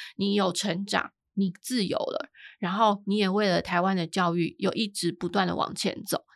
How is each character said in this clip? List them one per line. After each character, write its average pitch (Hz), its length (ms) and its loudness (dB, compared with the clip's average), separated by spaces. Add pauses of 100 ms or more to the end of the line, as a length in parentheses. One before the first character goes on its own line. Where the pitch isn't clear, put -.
(160)
你 202 160 0
有 196 180 2
成 196 360 -2
长， - 260 -2 (220)
你 196 260 0
自 247 240 0
由 - 140 -2
了， - 320 -4 (280)
然 175 140 -4
后 208 340 2
你 202 120 2
也 196 100 4
为 202 180 2
了 175 140 4
台 175 220 0
湾 190 120 2
的 170 120 0
教 175 300 0
育 170 220 -2
有 185 140 0
一 220 160 0
直 175 240 -2
不 175 160 -4
断 185 180 0
的 170 80 0
往 - 200 -2
前 - 320 -4
走， - 180 -4 (120)